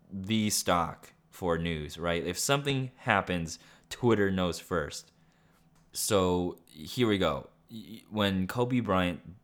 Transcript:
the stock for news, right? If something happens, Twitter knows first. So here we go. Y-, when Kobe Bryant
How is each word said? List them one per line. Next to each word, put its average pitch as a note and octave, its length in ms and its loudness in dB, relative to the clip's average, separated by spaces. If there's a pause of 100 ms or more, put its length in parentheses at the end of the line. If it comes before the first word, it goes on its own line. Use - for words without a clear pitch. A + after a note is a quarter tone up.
(120)
the G#2 380 0
stock E2+ 600 -2 (180)
for E2+ 280 0
news, D#2+ 400 -4
right? E2+ 260 -2
If F2 140 -4
something C#3 580 -2
happens, F2+ 640 0 (320)
Twitter G#2 400 2
knows F2+ 300 0
first. - 520 -6 (800)
So F2+ 720 2
here D#2 420 -2
we G#2 100 4
go. D#2 300 0 (220)
Y-, A2 400 -16
when G2 360 2
Kobe B2 340 0
Bryant F#2 400 2 (240)